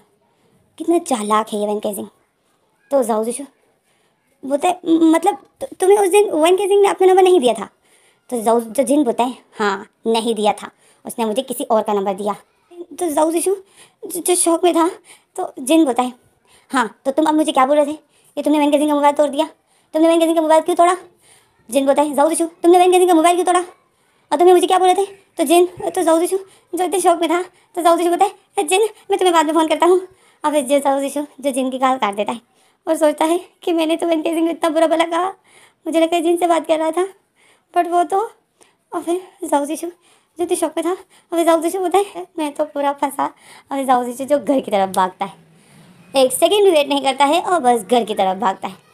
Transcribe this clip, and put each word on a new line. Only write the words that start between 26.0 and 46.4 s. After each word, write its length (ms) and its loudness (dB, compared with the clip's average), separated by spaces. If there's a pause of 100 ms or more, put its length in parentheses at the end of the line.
जाओ 160 2
जीशु 180 -2 (380)
जो 80 -2
इतने 160 -4
शॉक 220 2
में 80 -2
था, 120 -2 (340)
तो 60 -6
जाओ 160 4
जीशु 120 0
बोलता 160 2
है, 380 -6
"जिन, 180 0
मैं 360 -4
तुम्हें 160 2
बाद 120 2
में 80 -2
फ़ोन 140 2
करता 180 0
हूँ।" 220 2 (380)
और 60 -2
फिर 120 0
जो 160 2
जाओ 200 0
जीशु 260 -6 (160)
जो 100 -4
जिन 180 -2
की 80 -8
गाल 200 0
काट 180 -4
देता 160 -4
है 100 -10 (460)
और 80 0
सोचता 300 0
है 120 0
कि 360 -8
मैंने 220 0
तो 120 -4
वैन 140 0
केजिंग 260 -2
को 40 -2
इतना 180 -4
बुरा 180 0
भला 160 0
कहा, 260 -4 (560)
मुझे 140 -2
लगता 160 2
है 60 0
जिन 160 0
से 100 -2
बात 200 0
कर 120 0
रहा 120 -2
था, 160 -2 (720)
but 120 0
वो 140 2
तो, 280 -4 (640)
और 80 -6
फिर 260 -6 (160)
जाओ 220 -2
जीशु 220 -8 (500)
जो 60 -4
इतने 140 -2
शॉक 200 -4
में 80 -4
था, 60 -2
और 460 -10
फिर 80 2
जाओ 160 2
जीशु 180 -4
बोलता 180 0
है, 300 -4 (100)
"मैं 160 -6
तो 120 -4
पूरा 280 -4
फंसा।" 320 -4 (460)
और 60 -6
फिर 80 -4
जाओ 180 2
जीशु 200 -8
जो 160 0
घर 200 0
की 120 -8
तरफ 240 0
भागता 300 -2
है, 80 -14 (840)
एक 160 4
second 320 2